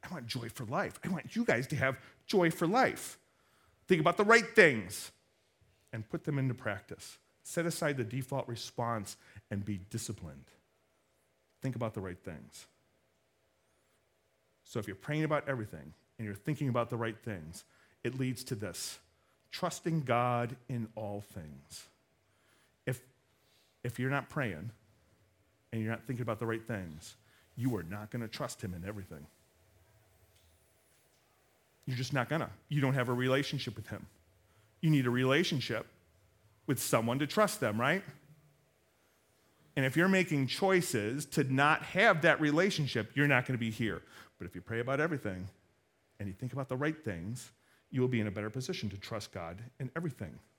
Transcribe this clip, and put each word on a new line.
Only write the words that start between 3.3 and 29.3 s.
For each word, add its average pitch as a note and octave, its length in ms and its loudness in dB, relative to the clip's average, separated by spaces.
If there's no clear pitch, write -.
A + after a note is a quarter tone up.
Think D#3+ 140 6
about E3+ 160 4
the G3+ 60 4
right A3+ 300 8
things A#2 560 6
and A2 140 -8
put - 160 -6
them C#3+ 140 0
into C3+ 140 2
practice. - 640 -6
Set - 220 -4
aside D#3+ 320 0
the B2 80 -2
default C3 420 -4
response A#2 720 -6
and G2 140 -4
be G2+ 240 -4
disciplined. E2+ 640 -10
Think C3+ 120 -2
about A#2 200 -4
the G#2 80 -6
right F2+ 200 -8
things. - 440 -14
So - 140 -6
if G#2 80 -4
you're G2 80 -8
praying D3+ 300 -2
about D3+ 240 0
everything F#2 460 -6
and A2 80 -6
you're G2+ 80 -6
thinking D3 340 -2
about A#2 220 0
the B2 80 -4
right A2+ 240 -2
things, F2 420 -10
it B2+ 160 -2
leads C3 260 -2
to C3 100 -4
this, G2+ 440 -8
trusting E3 500 -2
God A#2+ 520 2
in A#2 280 -4
all G#2 260 -6
things. D2 540 -16
If, B2+ 160 -4
if B2 160 -6
you're B2+ 120 0
not C#3 180 -2
praying A2 420 -4
and A2+ 100 -2
you're A2 80 -2
not A2+ 160 -6
thinking B2 160 -4
about A2 180 -4
the A#2 60 -2
right A2+ 200 -2
things, F2+ 480 -8
you B2 200 0
are F2+ 80 -4
not G#2 260 -10
gonna A#2 180 -6
trust - 320 -8
him F#2 140 -6
in E2+ 120 -10
everything. F#2 400 -10